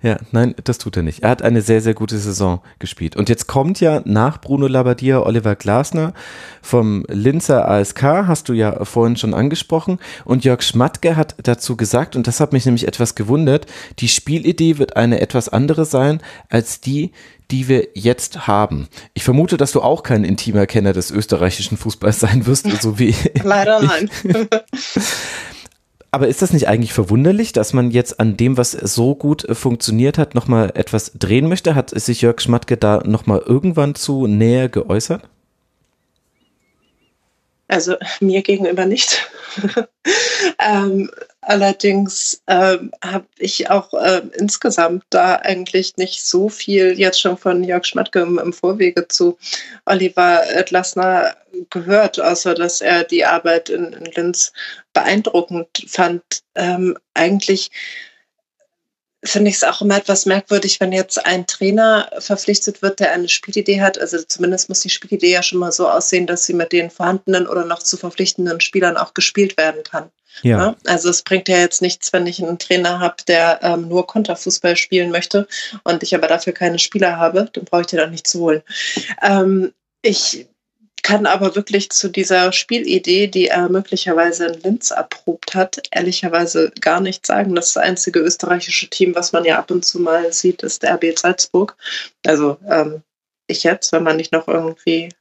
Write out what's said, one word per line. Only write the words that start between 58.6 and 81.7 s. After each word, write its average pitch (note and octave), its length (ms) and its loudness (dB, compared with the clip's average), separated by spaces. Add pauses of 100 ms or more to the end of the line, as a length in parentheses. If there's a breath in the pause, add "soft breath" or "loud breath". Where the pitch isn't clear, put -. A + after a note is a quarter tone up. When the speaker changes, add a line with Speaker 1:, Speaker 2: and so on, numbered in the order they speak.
Speaker 2:
finde G#3 240 2
ich's - 140 -2
auch - 160 -2
immer G3+ 160 2
etwas G3+ 300 0
merkwürdig, G3 540 0
wenn F#3 120 0
jetzt F#3+ 320 -4
ein F3+ 220 -2
Trainer G#3+ 720 2
verpflichtet - 640 -2
wird, G3 180 -2
der D#3+ 120 2
eine F3 180 -2
Spielidee G3 500 -2
hat. G3 180 0
Also E3 240 -4
zumindest F3+ 460 -2
muss F#3+ 120 -2
die F#3+ 100 -4
Spielidee - 400 0
ja F3+ 120 2
schon F3+ 180 -2
mal F3 120 -4
so F3+ 160 0
aussehen, F3+ 380 0
dass F3 180 -2
sie F3+ 80 -4
mit E3+ 200 -2
den E3+ 180 0
vorhandenen F3+ 560 -2
oder E3+ 180 -2
noch E3+ 180 -6
zu - 140 -2
verpflichtenden F3 640 -4
Spielern F3 380 0
auch D#3 160 -4
gespielt G3 420 0
werden D#3 260 0
kann. - 280 -10 (320 loud breath)
Speaker 1:
Ja. A#2 160 4
Speaker 2:
Ja? G#3+ 260 0
Also D#3+ 240 0
es F3 140 0
bringt F#3 260 -2
ja F#3 80 4
jetzt F3 240 2
nichts, - 320 -4
wenn F3+ 140 0
ich F3 160 -8
einen E3+ 160 -4
Trainer F3+ 400 -2
hab, F3 260 -4
der, E3 380 2
ähm, E3+ 260 -2
nur F3+ 180 0
Konterfußball F3+ 720 -2
spielen F3 340 0
möchte F3+ 360 -2 (380 loud breath)
und E3+ 180 -2
ich - 120 -2
aber D#3+ 120 2
dafür E3+ 260 0
keine F3 280 -2
Spieler F3+ 360 0
habe, E3+ 360 0
dann - 120 -10
brauche F3 180 0
ich E3+ 40 -4
den E3 140 -2
auch D#3 100 -2
nicht E3 160 -10
zu F3 140 -2
holen. D#3 220 0 (600 loud breath)
Ähm, F#3+ 500 2 (300)
ich - 460 -2 (560)
kann G#3 220 0
aber F#3+ 280 0
wirklich G3+ 360 -2